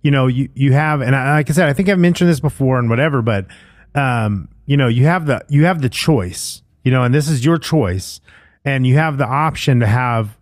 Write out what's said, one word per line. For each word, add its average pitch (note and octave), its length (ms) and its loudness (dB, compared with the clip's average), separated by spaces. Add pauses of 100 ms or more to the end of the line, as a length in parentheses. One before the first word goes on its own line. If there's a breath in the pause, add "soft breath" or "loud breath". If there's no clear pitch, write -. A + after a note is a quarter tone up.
you D3 100 2
know, C3 160 2
you, B2+ 260 -2
you C3+ 200 2
have, D3+ 260 0
and C3 160 0
I, C3+ 220 -2
like D3+ 120 -2
I - 20 -2
said, D#3+ 160 2
I C#3+ 40 0
think F#3+ 160 0
I've G3 100 0
mentioned F3 320 2
this D3+ 80 0
before C3 400 -2
and A#2+ 100 0
whatever, C3+ 340 0
but, G2+ 240 -2 (500 loud breath)
um, A2+ 500 -2 (180)
you C#3+ 120 0
know, C3+ 100 2
you B2 200 2
have E3+ 200 0
the, B2+ 220 -2
you C#3+ 160 4
have F3 180 0
the B2+ 60 -2
choice, - 760 -4 (220)
you B2+ 80 2
know, C3 100 2
and B2 100 2
this D3 160 0
is C3+ 160 -2
your E3 140 2
choice, G2 640 -4 (440 soft breath)
and C3+ 220 0
you B2+ 80 4
have D3+ 240 0
the C#3 80 -2
option C#3 540 0
to A#2 80 2
have A#2 540 -2